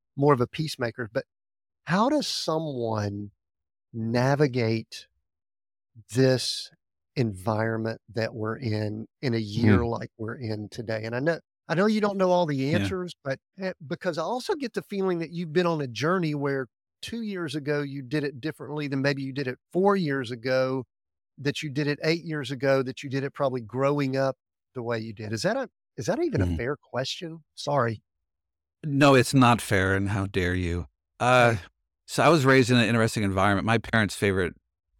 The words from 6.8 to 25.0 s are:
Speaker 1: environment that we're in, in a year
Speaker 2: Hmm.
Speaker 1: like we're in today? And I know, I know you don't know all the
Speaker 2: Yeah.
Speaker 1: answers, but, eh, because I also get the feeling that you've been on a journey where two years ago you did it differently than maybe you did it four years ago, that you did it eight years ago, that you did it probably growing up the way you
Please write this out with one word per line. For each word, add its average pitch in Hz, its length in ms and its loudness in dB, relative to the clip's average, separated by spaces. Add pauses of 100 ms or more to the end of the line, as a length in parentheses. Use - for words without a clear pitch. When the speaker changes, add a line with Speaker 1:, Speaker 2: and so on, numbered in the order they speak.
Speaker 1:
environment 113 840 -2 (120)
that 110 220 -4
we're 110 220 -6
in, 107 500 -4 (160)
in 127 120 0
a 113 40 0
year 107 440 2
Speaker 2:
Hmm. 117 40 -2
Speaker 1:
like 117 320 -6
we're 113 160 -8
in 107 340 -8
today? 110 360 -8
And 113 100 -6
I 123 60 -4
know, 156 180 0 (300)
I 156 80 -2
know 196 100 4
you 214 140 2
don't 202 160 0
know 185 160 4
all 175 140 4
the 147 100 0
Speaker 2:
Yeah. 139 220 0
Speaker 1:
answers, 185 440 -4
but, 135 160 -6 (220)
eh, 190 120 -6 (140)
because 165 320 -4
I 160 40 -2
also 247 340 -4
get 269 160 -6
the 180 100 -6
feeling 190 380 -2
that 160 100 -8
you've 170 220 -8
been 175 140 2
on 165 140 0
a 143 60 -4
journey 151 480 0
where 139 320 -2 (340)
two 233 220 -10
years 180 320 -6
ago 147 280 -2
you 139 200 -8
did 143 220 -4
it 139 160 -8
differently 147 480 -8
than 135 120 -2
maybe 139 220 0
you 135 100 -8
did 131 140 -6
it 123 120 -6 (140)
four 196 220 4
years 139 380 -2
ago, 131 520 0 (540)
that 143 240 -4
you 156 80 -8
did 139 160 -2
it 147 160 -2
eight 160 220 0
years 151 260 -6
ago, 135 320 2
that 127 220 -8
you 139 60 -12
did 131 120 -2
it 139 100 -6
probably 131 280 -2
growing 131 560 0
up 135 200 0 (380)
the 123 80 -8
way 117 160 -4
you 113 140 -10